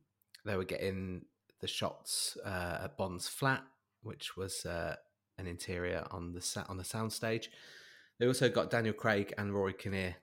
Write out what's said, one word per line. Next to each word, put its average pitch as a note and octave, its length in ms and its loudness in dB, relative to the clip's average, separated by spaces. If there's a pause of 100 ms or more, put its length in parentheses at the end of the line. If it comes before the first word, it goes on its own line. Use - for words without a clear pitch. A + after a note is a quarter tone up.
(440)
they G#2 120 0
were F#2 80 2
getting F#2 640 -2 (340)
the F#2 80 -4
shots, - 760 -2
uh, F2+ 400 -2
at - 120 -10
Bond's F#2 320 -2
flat, C3 340 0 (400)
which - 340 -10
was, F#2+ 300 -4
uh, E2+ 300 -2 (420)
an G2 80 -6
interior F2 640 -2
on F2 220 -6
the F2 80 -8
sa-, - 280 -4
on F#2+ 80 -6
the F#2 60 -6
soundstage. A2+ 640 -2 (720)
They A#2+ 80 6
also B2+ 220 8
got A#2+ 220 4
Daniel A2+ 240 4
Craig G2+ 440 4
and G2+ 160 0
Rory F#2+ 200 4
Kinnear F#2+ 480 -2